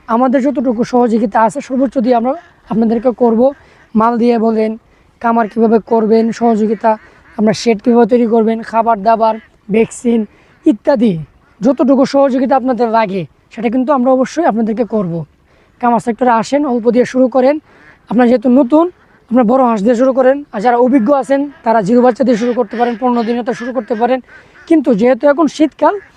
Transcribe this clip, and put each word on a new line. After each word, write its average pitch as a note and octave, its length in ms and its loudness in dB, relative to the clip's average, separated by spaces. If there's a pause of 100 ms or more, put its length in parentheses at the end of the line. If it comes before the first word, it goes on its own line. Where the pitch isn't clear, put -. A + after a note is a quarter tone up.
আমাদের B3 340 0
যতটুকু B3 420 -2
সহযোগিতা A#3 580 0
আছে A3+ 200 -2
সর্বোচ্চ C4 360 -4
দিয়ে B3 180 0
আমরা A#3+ 180 -2 (360)
আপনাদেরকে A#3 420 0
করব। A#3 400 2 (440)
মাল A#3 220 2
দিয়ে A#3+ 220 0
বলেন, A3 380 -2 (420)
খামার A#3 280 0
কীভাবে A3+ 320 0
করবেন, A3+ 520 0
সহযোগিতা, A3 640 0 (400)
আমরা G#3+ 160 0
শেড A3 280 -2
কীভাবে A#3+ 240 2
তৈরি A#3+ 220 0
করবেন, A3+ 340 0
খাবার A3 420 -2
দাবার, A3 320 0 (360)
ভ্যাকসিন A3+ 540 0 (400)
ইত্যাদি A#3 540 0 (420)
যতটুকু C4 440 2
সহযোগিতা C#4 500 0
আপনাদের A#3+ 340 -2
লাগে G3 360 -2 (260)
সেটা - 180 -6
কিন্তু B3+ 240 -2
আমরা C4 180 0
অবশ্যই C4 340 0
আপনাদেরকে A3 380 -2
করব। F3 420 -4 (540)
কামার A#3+ 200 0
সেক্টরে A#3+ 300 -2
আসেন, B3 360 0
অল্প A#3+ 260 -2
দিয়ে A#3 140 2
শুরু C4 220 0
করেন। C4+ 320 0 (500)
আপনারা A#3+ 180 2
যেহেতু B3 220 0
নতুন, D4 420 2 (380)
আপনারা B3 140 2
বড় B3+ 200 2
হাঁস A3+ 180 0
দিয়ে A#3 140 2
শুরু C4 180 0
করেন, C4+ 380 0
আর G#3 100 -8
যারা A#3+ 160 2
অভিজ্ঞ B3+ 360 2
আছেন C#4 360 -2 (140)
তারা A3+ 180 2
জিরো A#3+ 200 2
বাচ্চা B3 220 2
দিয়ে A#3 140 0
শুরু A#3+ 160 -4
করতে A3 240 -6
পারেন, A#3+ 220 -2
পনেরো A#3+ 240 -2
দিনেরটা A#3 300 -4
শুরু A#3+ 200 -10
করতে A#3 220 -6
পারেন। A#3+ 240 -2 (480)
কিন্তু D4+ 260 2
যেহেতু A#3+ 340 2
এখন C#4+ 200 2
শীতকাল, D#4 520 -2 (180)